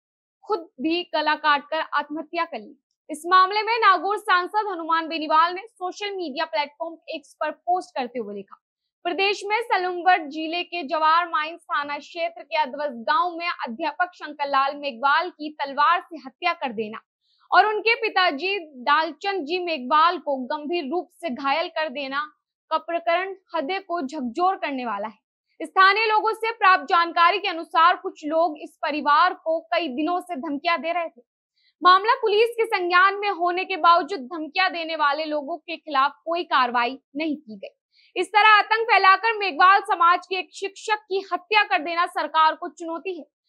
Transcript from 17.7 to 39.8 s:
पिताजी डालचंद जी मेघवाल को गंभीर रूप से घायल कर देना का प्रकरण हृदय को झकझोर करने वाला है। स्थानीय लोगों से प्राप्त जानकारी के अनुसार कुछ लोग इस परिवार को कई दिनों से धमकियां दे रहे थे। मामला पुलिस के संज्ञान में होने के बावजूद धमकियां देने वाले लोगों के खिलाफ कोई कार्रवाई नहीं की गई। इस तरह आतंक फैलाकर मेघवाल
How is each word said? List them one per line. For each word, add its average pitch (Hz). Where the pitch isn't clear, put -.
पिताजी 370
डालचंद 311
जी 349
मेघवाल 320
को 285
गंभीर 302
रूप 294
से 339
घायल 277
कर 320
देना 277
का -
प्रकरण 339
हृदय 330
को 349
झकझोर 311
करने 285
वाला 208
है। -
स्थानीय 381
लोगों 427
से 453
प्राप्त 370
जानकारी 339
के 403
अनुसार 339
कुछ 370
लोग 320
इस 330
परिवार 302
को 320
कई 330
दिनों 311
से 359
धमकियां 294
दे 330
रहे 339
थे। -
मामला 381
पुलिस 453
के 466
संज्ञान 381
में 403
होने 349
के 370
बावजूद 339
धमकियां 311
देने 330
वाले 302
लोगों 302
के 320
खिलाफ 285
कोई 339
कार्रवाई 254
नहीं 294
की 214
गई। -
इस 359
तरह 427
आतंक 427
फैलाकर 392
मेघवाल 381